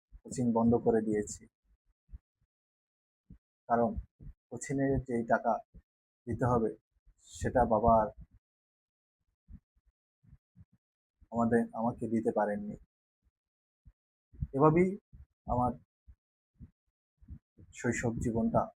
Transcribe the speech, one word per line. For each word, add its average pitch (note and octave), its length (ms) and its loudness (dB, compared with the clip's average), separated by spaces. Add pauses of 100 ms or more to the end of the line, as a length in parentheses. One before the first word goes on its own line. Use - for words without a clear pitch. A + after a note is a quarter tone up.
(220)
কোচিং A#2+ 300 -2
বন্ধ A#2 220 4
করে A2+ 280 4
দিয়েছি। G#2+ 440 -4 (2250)
কারণ A#2 280 0 (560)
কোচিংয়ে C3+ 500 -2
যেই A#2 260 -4
টাকা A2+ 320 0 (680)
দিতে A#2 180 -2
হবে A#2+ 320 0 (460)
সেটা - 420 0
বাবা A2+ 380 4
আর G#2+ 60 -2 (3250)
আমাদের, A#2 440 0
আমাকে A#2 320 -4
দিতে A2+ 280 -2
পারেননি। G#2 420 -2 (1800)
এভাবেই D#3+ 460 4 (480)
আমার B2 260 -2 (2000)
শৈশব A#2 440 -2
জীবনটা A2+ 480 0 (100)